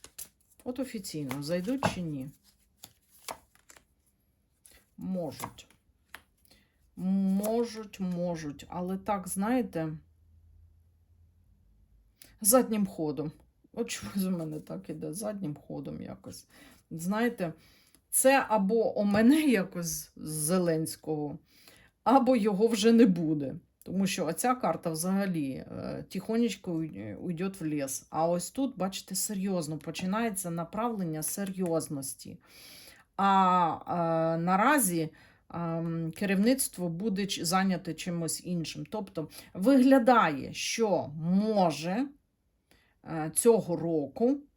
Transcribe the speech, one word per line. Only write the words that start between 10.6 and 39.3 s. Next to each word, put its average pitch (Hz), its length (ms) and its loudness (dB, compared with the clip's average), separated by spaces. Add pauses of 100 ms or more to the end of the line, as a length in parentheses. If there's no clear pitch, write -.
заднім 220 460 4
ходом. 151 460 -6 (400)
От - 180 -6
чомусь 202 340 -4
у 185 60 -2
мене 160 300 -4
так 170 300 -12
іде, 156 220 -8
заднім 196 420 -6
ходом 151 460 -12
якось. - 460 -16 (440)
Знаєте, 190 600 -2 (580)
це 269 380 6
або 208 500 2
о 208 60 0
мене 220 360 6
якось 175 760 0
з 156 140 -10
Зеленського, 156 1080 0 (640)
або 254 320 6
його 208 300 4
вже 226 260 4
не 226 140 10
буде. 156 480 0 (280)
Тому 190 240 -2
що 185 200 -2
оця 247 280 0
карта 170 360 -2
взагалі, 175 600 -2
е, - 560 -10
тихонечко 220 640 -2
уй-, 113 480 -6
уйдет 185 400 -6
в 165 40 -8
ліс. 147 460 -4
А 160 180 0
ось 180 220 -2
тут, - 260 -4
бачите, 190 380 -8
серйозно 185 640 -4
починається 185 720 -4
направлення 170 720 -4
серйозності. 165 1160 -4 (800)
А, 185 600 4 (100)
е, 165 520 0
наразі, 185 680 2 (460)
ем, 165 640 -4
керівництво 196 720 0
буде 190 380 -2
ч-, - 180 -6
зайняте 180 500 0
чимось 170 520 -6
іншим. 156 440 -6
Тобто 196 380 -8 (260)